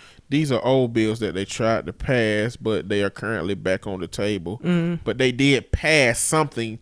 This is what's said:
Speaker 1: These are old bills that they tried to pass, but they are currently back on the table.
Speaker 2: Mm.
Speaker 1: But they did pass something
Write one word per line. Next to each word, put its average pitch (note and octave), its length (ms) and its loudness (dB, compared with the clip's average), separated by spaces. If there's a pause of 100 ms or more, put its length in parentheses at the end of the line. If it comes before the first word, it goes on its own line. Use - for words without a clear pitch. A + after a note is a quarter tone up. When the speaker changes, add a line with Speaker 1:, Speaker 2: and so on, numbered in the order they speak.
(300)
Speaker 1:
These C#3+ 220 0
are A#2+ 120 0
old B2+ 300 2
bills A2 280 2
that F#2+ 120 -2
they F#2+ 120 -4
tried A2 420 -2
to F2+ 60 -10
pass, A2+ 600 0
but G2 340 -2
they G#2 120 2
are G2 80 2
currently G2+ 460 -4
back F#2 320 -2
on F#2+ 140 -6
the E2 60 -6
table. G2+ 560 -4
Speaker 2:
Mm. E3+ 400 0
Speaker 1:
But - 140 -4
they C3 140 4
did C3 400 2
pass D3 480 4
something B2 640 0